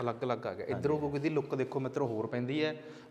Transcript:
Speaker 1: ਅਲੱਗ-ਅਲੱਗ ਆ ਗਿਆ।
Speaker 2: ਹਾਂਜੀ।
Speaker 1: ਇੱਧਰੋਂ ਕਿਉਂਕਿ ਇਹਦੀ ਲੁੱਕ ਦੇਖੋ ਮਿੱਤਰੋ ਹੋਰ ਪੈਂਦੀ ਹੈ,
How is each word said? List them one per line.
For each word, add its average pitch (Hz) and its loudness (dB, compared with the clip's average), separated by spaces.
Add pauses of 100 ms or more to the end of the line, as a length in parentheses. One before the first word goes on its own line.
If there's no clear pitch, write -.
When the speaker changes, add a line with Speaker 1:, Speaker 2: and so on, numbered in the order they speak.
Speaker 1:
ਅਲੱਗ-ਅਲੱਗ 117 0
ਆ 95 -2
ਗਿਆ। 95 -6
Speaker 2:
ਹਾਂਜੀ। - 0
Speaker 1:
ਇੱਧਰੋਂ 143 4
ਕਿਉਂਕਿ 147 0
ਇਹਦੀ 147 2
ਲੁੱਕ 143 0
ਦੇਖੋ 131 0
ਮਿੱਤਰੋ 131 0
ਹੋਰ 110 0
ਪੈਂਦੀ 123 0
ਹੈ, 156 0 (360)